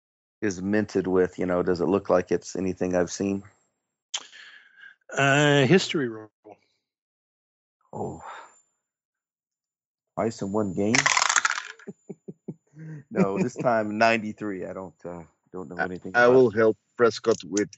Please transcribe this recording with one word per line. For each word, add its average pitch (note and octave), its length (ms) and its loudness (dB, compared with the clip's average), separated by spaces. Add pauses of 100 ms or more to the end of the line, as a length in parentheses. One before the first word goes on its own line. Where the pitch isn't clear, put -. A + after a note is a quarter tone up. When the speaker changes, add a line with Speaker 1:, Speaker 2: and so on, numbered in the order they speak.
(420)
Speaker 1:
is F#2 180 -4
minted G2+ 460 0
with. F#2 320 2
You F2+ 80 -2
know, F2+ 160 0
does F2 180 0
it D#2 60 0
look F#2 240 0
like F2+ 200 2
it's - 260 -4
anything F#2 380 -4
I've F2+ 160 0
seen? G2 320 -4 (1700)
Speaker 2:
Uh, C#3+ 480 4
history D3 440 2
roll. A2 200 -12 (1700)
Speaker 1:
Oh. - 280 -10 (1900)
Twice A2 280 -4
in G2 100 -6
one G#2 220 -2
game? G2+ 260 0
<laughs> - 40 0 (2000)
No, F#3+ 280 0
this F#3 160 -4
Speaker 3:
<laughs> - 80 -8
Speaker 1:
time A2 340 0
ninety-three. G#2+ 680 0
I F2+ 80 -10
don't, F#2 200 -14 (120)
uh, F2 160 -12 (280)
don't F2+ 200 -12
know F2 80 -10
Speaker 3:
I, D#2 60 -4
Speaker 1:
anything F#2 300 -8
Speaker 3:
I A#2+ 100 6
Speaker 1:
about B2 100 8
Speaker 3:
will B2+ 160 8
Speaker 1:
it. G2 80 -6
Speaker 3:
help A2 180 4 (220)
Prescott A2+ 440 2
with F#2 360 -2